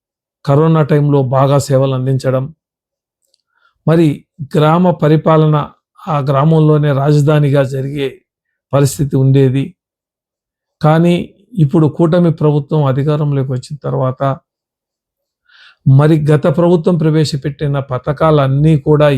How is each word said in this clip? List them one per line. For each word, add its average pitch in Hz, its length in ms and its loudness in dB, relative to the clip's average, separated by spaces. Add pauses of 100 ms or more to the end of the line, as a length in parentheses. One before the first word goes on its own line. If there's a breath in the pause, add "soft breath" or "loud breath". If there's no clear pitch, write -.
(440)
కరోనా 156 380 2
టైంలో 143 400 0
బాగా 135 360 0
సేవలు 135 360 -2
అందించడం, 131 500 -4 (1400)
మరి 165 200 2 (400)
గ్రామ 165 440 0
పరిపాలన 156 680 2 (440)
ఆ 160 200 -6
గ్రామంలోనే 147 720 2
రాజధానిగా 143 680 0
జరిగే 135 460 -6 (640)
పరిస్థితి 139 440 0
ఉండేది. 135 480 2 (1160)
కానీ 165 340 2 (380)
ఇప్పుడు 160 360 0
కూటమి 170 440 0
ప్రభుత్వం 151 520 -2
అధికారంలోకి 139 680 -2
వచ్చిన 131 240 -10
తర్వాత, 139 460 -6 (1600 soft breath)
మరి 147 380 4
గత 147 220 0 (100)
ప్రభుత్వం 175 420 0
ప్రవేశపెట్టిన 151 800 -2
పథకాలన్నీ 143 960 0
కూడా 151 400 2